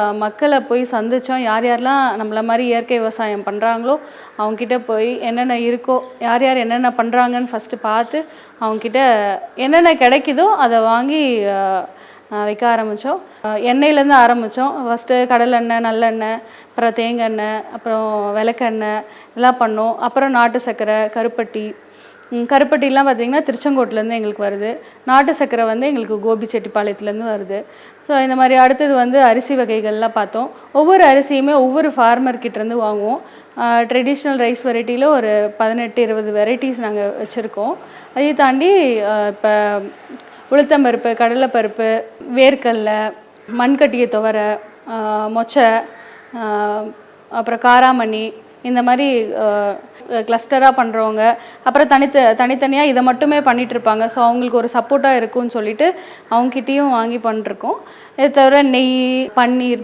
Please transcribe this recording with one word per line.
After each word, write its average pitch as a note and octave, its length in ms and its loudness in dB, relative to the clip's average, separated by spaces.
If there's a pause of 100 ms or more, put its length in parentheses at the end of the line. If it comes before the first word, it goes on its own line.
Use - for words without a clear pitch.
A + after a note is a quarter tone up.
(160)
மக்களை B3+ 440 0
போய் A#3+ 220 -2
சந்திச்சோம். B3 540 -4
யார் A3+ 280 -2
யாரெல்லாம் B3 560 0
நம்மள G#3+ 240 -4
மாதிரி A#3 220 -2
இயற்கை A#3 300 -2
விவசாயம் A3 460 -4
பண்றாங்களோ A3+ 560 -2 (400)
அவங்ககிட்ட A3 400 -4
போய் A#3+ 420 -4
என்னென்ன A#3+ 340 -4
இருக்கோ, A#3+ 460 -2 (200)
யார் A#3 220 0
யார் C4 140 2
என்னென்ன A#3+ 320 -2
பண்றாங்கன்னு B3 640 0
ஃபஸ்ட்டு A3 280 -10
பார்த்து A#3 440 -4 (360)
அவங்ககிட்ட A3 680 0 (260)
என்னென்ன D#4+ 380 4
கிடைக்குதோ C4+ 540 2
அதை C4+ 320 2
வாங்கி, A#3 680 0
ஆ, G3 380 -2 (460)
ஆ, G#3 120 -4
வைக்க A3+ 320 0
ஆரம்பிச்சோம். A3+ 420 -4 (260)
ஆ, G#3+ 100 -4
எண்ணெயிலேருந்து C#4 720 4
ஆரம்பிச்சோம். A#3+ 460 0 (140)
ஃபஸ்ட்டு B3 400 0
கடலெண்ணெய், A#3+ 520 0
நல்லெண்ணெய், A3+ 600 -2 (280)
அப்புறம் A#3 240 -2
தேங்காய் A#3 340 -2
எண்ணெய், G#3+ 360 -4 (100)
அப்புறம் G#3+ 640 -4
விளக்கெண்ணெய் A3 680 -2 (320)
இதெல்லாம் B3 220 2
பண்ணோம். A3+ 380 -2
அப்புறம் C4+ 340 0
நாட்டு A#3+ 300 2
சர்க்கரை, A3 340 -4
கருப்பட்டி. A3 800 -4 (560)
ம், A#3+ 120 -4
கருப்பட்டிலாம் C#4 680 2
பார்த்தீங்கன்னா B3+ 380 -2
திருச்செங்கோட்டுலேருந்து A#3 720 -2
எங்களுக்கு G#3 240 -6
வருது. G3+ 340 -6 (260)
நாட்டு C4+ 300 4
சர்க்கரை B3 300 0
வந்து A3+ 220 -2
எங்களுக்கு A3+ 300 -2
கோபிச்செட்டிப்பாளையத்துலேருந்து G#3 1200 -4
வருது. G3 260 -8 (420)
So C#4+ 120 0
இந்த C4 160 0
மாதிரி C4 200 4
அடுத்தது C4+ 400 4
வந்து B3 280 4
அரிசி B3 340 2
வகைகள்லாம் A3 560 -2
பார்த்தோம். A3 380 -4 (220)
ஒவ்வொரு F4 320 6
அரிசியுமே C#4 480 4
ஒவ்வொரு C#4 360 2
ஃபார்மர் B3 500 2
கிட்டேருந்து A3+ 440 -6
வாங்குவோம். G#3+ 380 -2 (380)
ஆ, A#3 200 2
ட்ரெடிஷ்னல் C4 600 0
ரைஸ் A#3+ 240 -2
வெரைட்டியில் A#3+ 420 -2
ஒரு G#3+ 540 2
பதினெட்டு, A3+ 440 -2
இருபது G#3+ 300 -2
வெரைட்டிஸ் A#3+ 460 -2
நாங்க G#3 340 -4 (100)
வச்சுருக்கோம். A3 540 -6 (340)
அதையும் C#4+ 260 0
தாண்டி, C#4 640 4
ஆ, G#3 260 -2
இப்போ G#3 540 0 (680)
உளுத்தம்பருப்பு, C4+ 640 2
கடலைப்பருப்பு, A3+ 880 0 (320)
வேர்க்கடலை, A3 800 2 (460)
மண்கட்டிய B3 500 2
துவரை, G#3+ 500 -2 (320)
ஆ, G#3+ 360 -4
மொச்சை, A3+ 560 2 (540)
ஆ, G#3 440 -4 (500)
அப்புறம் A#3 300 -4
காராமணி, B3 720 4 (300)
இந்த B3 200 0
மாதிரி, B3 540 0
ஆ, G#3 380 -2 (340)
கிளஸ்டரா A#3 680 2
பண்றவங்க, A3 600 0 (260)
அப்புறம் C#4+ 260 2
தனித்த-, C4+ 460 4
தனித்தனியா C4 480 0
இதை C4 200 2
மட்டுமே D4 380 2
பண்ணிட்டு B3 380 0
இருப்பாங்க. A3 280 0
So A#3+ 180 0
அவங்களுக்கு A#3+ 340 0
ஒரு A#3 140 0
சப்போர்ட்டா C4 440 2
இருக்கும்னு A#3 340 -4
சொல்லிட்டு A3+ 440 -2 (360)
அவங்ககிட்டயும் C4 600 0
வாங்கி A#3 280 -2
பண்ணிருக்கோம். A3 580 -6 (400)
இதை C4+ 140 2
தவிர C#4 320 6
நெய், B3+ 640 0
பன்னீர், B3 580 0